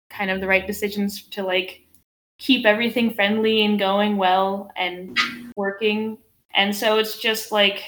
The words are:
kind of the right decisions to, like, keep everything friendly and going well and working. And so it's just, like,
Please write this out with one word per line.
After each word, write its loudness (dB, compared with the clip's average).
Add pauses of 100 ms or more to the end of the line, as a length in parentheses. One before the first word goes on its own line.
kind -4
of -2
the -4
right 4
decisions -4
to, -8
like, -2 (580)
keep 0
everything 2
friendly 2
and 2
going 2
well 2
and -6 (380)
working. -2 (360)
And 2
so 2
it's -2
just, -4
like, 2